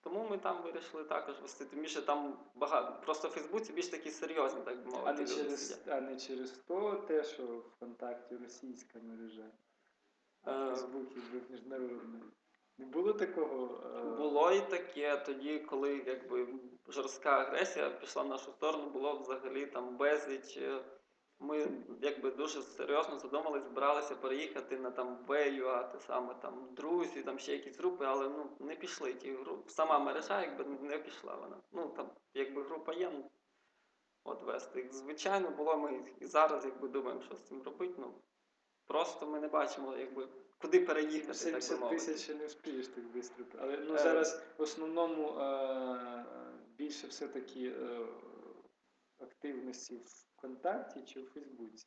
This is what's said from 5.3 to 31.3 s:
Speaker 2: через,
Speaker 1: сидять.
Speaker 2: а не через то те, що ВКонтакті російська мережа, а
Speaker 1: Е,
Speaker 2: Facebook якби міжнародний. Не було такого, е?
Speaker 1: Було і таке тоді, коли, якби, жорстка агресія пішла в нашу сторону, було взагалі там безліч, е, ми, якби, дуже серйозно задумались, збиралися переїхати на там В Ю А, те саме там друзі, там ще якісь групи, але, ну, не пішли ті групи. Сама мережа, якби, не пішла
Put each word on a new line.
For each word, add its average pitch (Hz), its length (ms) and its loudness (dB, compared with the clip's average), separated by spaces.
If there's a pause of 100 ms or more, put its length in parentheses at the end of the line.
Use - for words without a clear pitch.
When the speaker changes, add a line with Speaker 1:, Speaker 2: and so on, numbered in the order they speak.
Speaker 2:
через, 139 340 0
Speaker 1:
сидять. - 260 -4
Speaker 2:
а 135 60 2
не 131 160 -4
через 127 360 -4
то 196 420 0
те, 156 300 2
що 151 220 -6
ВКонтакті 120 920 -8
російська 120 600 -12
мережа, 113 520 -12 (960)
а - 80 -2
Speaker 1:
Е, 135 180 0
Speaker 2:
Facebook 127 360 -2 (100)
якби 120 240 -6 (100)
міжнародний. 120 720 -6 (560)
Не 131 80 -10
було 170 260 4
такого, 143 680 0 (140)
е? 120 60 -4
Speaker 1:
Було 147 500 6
і 196 80 8
таке 147 560 0
тоді, 143 420 -2
коли, 143 480 2
якби, 123 420 0 (400)
жорстка 139 420 0 (100)
агресія 143 500 2
пішла - 320 -4
в 139 60 0
нашу 135 240 -4
сторону, 151 380 0
було 135 280 0
взагалі 131 480 -2
там 123 300 -4
безліч, 143 600 2
е, 135 280 -2 (540)
ми, 147 280 2 (360)
якби, 135 280 2
дуже 143 320 -2
серйозно 147 560 2
задумались, 143 460 0
збиралися 139 520 4
переїхати 135 640 -2
на 127 120 -2
там 123 280 -4 (100)
В 143 220 6
Ю 135 180 0
А, 123 140 4
те - 180 -6
саме 123 340 -2
там 127 400 -8
друзі, 151 480 2
там 135 160 -2
ще 143 140 -2
якісь 139 260 -4
групи, 180 300 2
але, 139 200 4
ну, 147 220 -4 (100)
не 147 160 -6
пішли 139 380 -2
ті 135 180 -6
групи. 127 380 -6
Сама 160 280 8
мережа, 156 440 2
якби, - 220 -2
не 143 340 -4
пішла - 360 -8